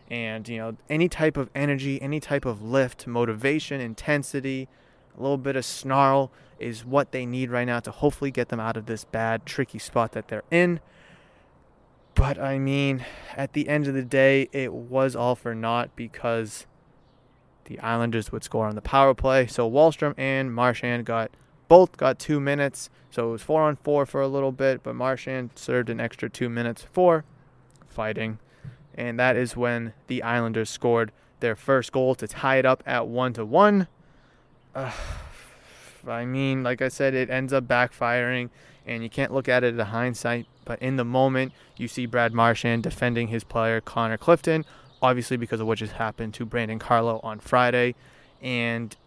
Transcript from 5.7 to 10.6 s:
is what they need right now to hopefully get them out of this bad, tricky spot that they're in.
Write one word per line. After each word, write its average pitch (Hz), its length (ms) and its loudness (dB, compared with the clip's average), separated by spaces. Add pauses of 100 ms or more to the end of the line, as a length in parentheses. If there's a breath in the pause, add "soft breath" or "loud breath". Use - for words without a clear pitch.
is 117 280 -10
what 135 260 0
they 127 140 -4
need 123 240 -4
right 120 160 -2
now 120 140 0
to 110 120 -8
hopefully 139 400 0
get 123 180 -2
them 117 100 -4
out 113 180 -4
of 110 80 -8
this 113 180 -8
bad, 113 420 -4
tricky - 340 -6
spot - 340 -2
that 113 140 -10
they're 107 240 -8
in. 175 280 4 (1300 soft breath)